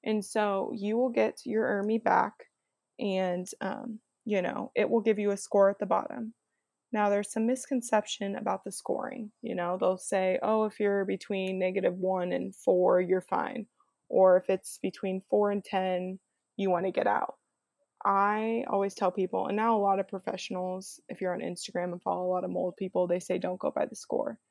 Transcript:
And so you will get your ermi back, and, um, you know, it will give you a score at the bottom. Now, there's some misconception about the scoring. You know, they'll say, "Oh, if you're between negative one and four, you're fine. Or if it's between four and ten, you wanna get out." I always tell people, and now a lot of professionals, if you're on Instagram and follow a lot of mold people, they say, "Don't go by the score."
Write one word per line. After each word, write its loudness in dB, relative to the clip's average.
And 0
so -2
you -2
will 2
get 0
your 0
ermi 0
back, 2
and, -2
um, -6
you 0
know, -4
it 2
will 4
give 2
you 0
a 0
score 4
at -8
the -4
bottom. -4
Now, 2
there's 0
some 0
misconception -2
about -4
the -8
scoring. -6
You -6
know, -2
they'll 2
say, 0
"Oh, 2
if -6
you're 2
between -4
negative 0
one 0
and -4
four, 6
you're 2
fine. -4
Or 8
if 0
it's -2
between -4
four 2
and -2
ten, -2
you 0
wanna 2
get 0
out." 0
I 2
always 0
tell 2
people, -2
and -2
now 2
a 2
lot 2
of -2
professionals, -6
if -10
you're -2
on -6
Instagram -6
and -10
follow -2
a 0
lot 0
of -4
mold -2
people, 0
they 0
say, -4
"Don't -4
go -2
by -2
the -12
score." -4